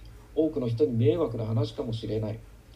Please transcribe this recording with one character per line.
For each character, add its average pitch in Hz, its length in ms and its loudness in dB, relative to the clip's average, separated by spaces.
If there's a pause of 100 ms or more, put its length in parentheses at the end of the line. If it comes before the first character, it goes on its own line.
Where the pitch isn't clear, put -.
(340)
多 151 160 2
く 143 100 -4
の 120 80 -2
人 117 160 2
に 135 120 2
迷 143 200 4
惑 127 200 -2
な 110 100 -4
話 113 280 0
か 139 80 -6
も 120 100 -4
し 113 140 -6
れ 110 140 -2
な 107 100 -4
い。 110 80 -8 (380)